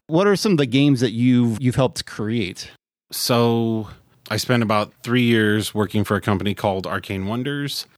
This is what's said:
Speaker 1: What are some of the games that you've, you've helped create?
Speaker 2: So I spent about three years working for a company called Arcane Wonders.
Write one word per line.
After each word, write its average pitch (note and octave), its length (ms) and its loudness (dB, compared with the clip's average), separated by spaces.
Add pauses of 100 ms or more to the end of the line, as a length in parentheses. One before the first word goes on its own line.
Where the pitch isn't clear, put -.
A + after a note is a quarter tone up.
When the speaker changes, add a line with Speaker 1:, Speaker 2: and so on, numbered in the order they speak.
Speaker 1:
What F3 220 2
are G3+ 80 4
some G#3 160 0
of D#3+ 80 4
the C#3+ 80 2
games C3+ 320 4
that A2+ 140 0
you've, A#2+ 460 2
you've B2 140 0
helped - 320 0
create? G#2+ 640 -6 (420)
Speaker 2:
So A#2 760 0 (420)
I G#2+ 60 -2
spent A#2+ 260 0
about G#2+ 300 0 (100)
three B2 200 0
years G#2+ 520 2
working G#2 300 0
for G#2 100 0
a F#2+ 60 0
company G2 340 -2
called F#2+ 320 -4
Arcane F#2+ 380 -6
Wonders. C#3 600 -6 (120)